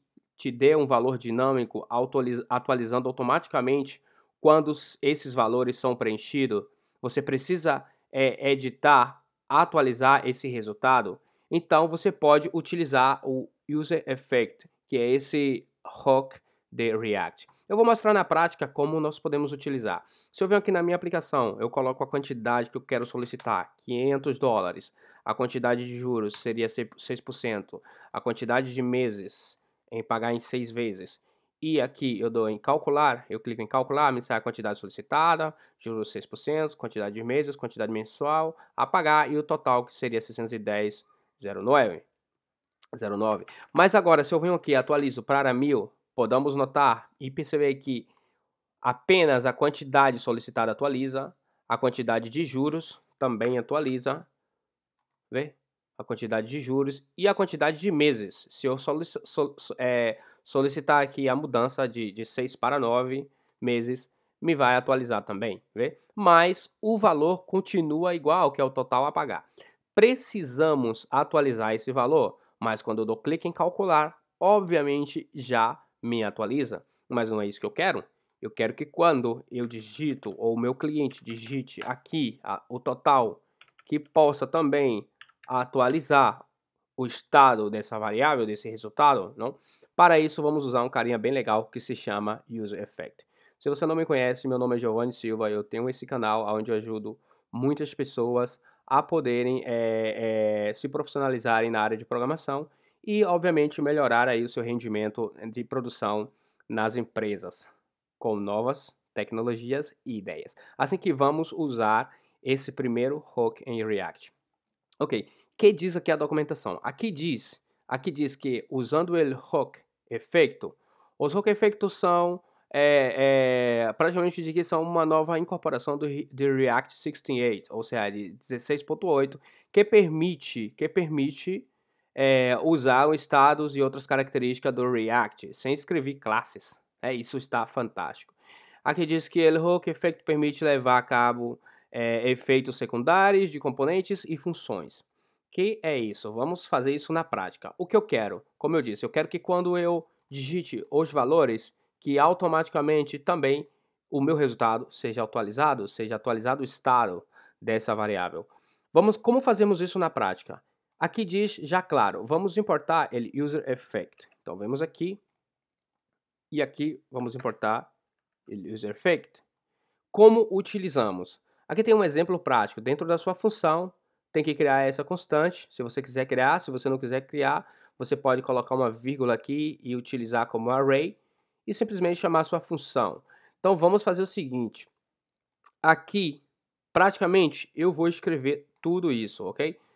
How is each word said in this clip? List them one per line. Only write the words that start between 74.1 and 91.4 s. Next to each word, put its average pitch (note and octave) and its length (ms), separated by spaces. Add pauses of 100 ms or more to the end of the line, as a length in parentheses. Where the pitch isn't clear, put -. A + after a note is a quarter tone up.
obviamente D#3+ 960
já B2 460 (200)
me A#2 220
atualiza, A2 580 (280)
mas A#2 200
não G#2+ 120
é G2+ 40
isso G2+ 140
que - 60
eu G#2 60
quero. D#3+ 340 (360)
Eu A2 80
quero A2+ 240
que D3+ 120
quando B2+ 640
eu A#2+ 160
digito, A#2 720
ou A2+ 180
o A#2 40
meu B2 140
cliente D3 480
digite A#2 640
aqui C3 560
a, G2+ 280
o B2 100
total, B2+ 640 (420)
que D3+ 140
possa D3 480
também C#3 580 (400)
atualizar B2+ 1000 (500)
o B2+ 100
estado A#2+ 640
dessa G#2+ 300
variável, A#2 460
desse G#2+ 240
resultado, A2 640
não? B2 240 (340)
Para E3+ 240
isso, D#3 240
vamos D3 240
usar B2 180
um B2 60
carinha A#2+ 280
bem A#2 160
legal A2+ 320